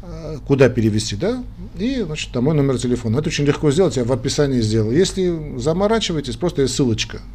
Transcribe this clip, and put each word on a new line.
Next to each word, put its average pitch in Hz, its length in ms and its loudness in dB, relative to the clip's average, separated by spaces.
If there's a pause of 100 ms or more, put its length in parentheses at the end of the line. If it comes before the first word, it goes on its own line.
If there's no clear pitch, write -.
э, 151 420 -10
куда 135 240 6
перевести, 110 460 0
да, 233 280 -2 (360)
и, 240 260 -2
значит, 151 260 -8
там 120 120 -2
мой 151 100 2
номер 139 240 2
телефона. 120 400 0
Это 156 120 -2
очень 147 160 0
легко 143 260 2
сделать, 156 260 2
я 123 60 0
в 113 80 0
описании 131 500 0
сделал. 110 300 2
Если 165 680 0
заморачиваетесь, 165 760 0
просто 151 280 0
есть 123 120 0
ссылочка 113 460 0 (120)